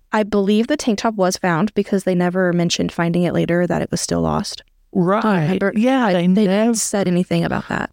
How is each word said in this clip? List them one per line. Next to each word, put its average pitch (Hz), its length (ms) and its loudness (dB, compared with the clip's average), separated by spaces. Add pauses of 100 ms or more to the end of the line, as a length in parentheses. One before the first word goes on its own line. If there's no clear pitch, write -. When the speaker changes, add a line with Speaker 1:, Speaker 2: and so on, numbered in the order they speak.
(120)
Speaker 1:
I 220 100 2
believe 208 460 2
the 302 100 0
tank 214 220 0
top 226 140 -2
was 190 220 0
found 180 380 0
because 202 300 -2
they 185 100 0
never 180 400 2
mentioned 170 360 0
finding 170 340 0
it 170 100 0
later, 170 320 0
that 160 160 -2
it - 80 -6
was 175 100 -4
still 170 220 -2
lost. 156 400 -4 (300)
Speaker 2:
Right. 190 500 0
Speaker 1:
Remember? 190 340 0
Speaker 2:
Yeah, 247 300 2
Speaker 1:
I, 190 80 2
Speaker 2:
they 175 120 0
Speaker 1:
they 190 200 4
Speaker 2:
nev- 202 220 2
Speaker 1:
didn't 233 100 0
said 196 280 -4
anything 175 380 0
about - 240 -4
that. - 240 -6